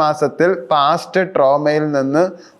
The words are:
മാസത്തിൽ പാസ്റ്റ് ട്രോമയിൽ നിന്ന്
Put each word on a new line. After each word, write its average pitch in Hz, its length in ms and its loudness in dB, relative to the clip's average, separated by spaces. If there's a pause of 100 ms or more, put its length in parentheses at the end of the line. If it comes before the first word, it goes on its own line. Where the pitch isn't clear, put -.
മാസത്തിൽ 151 460 0 (240)
പാസ്റ്റ് 160 480 0 (120)
ട്രോമയിൽ 151 520 2 (120)
നിന്ന് 139 260 0 (360)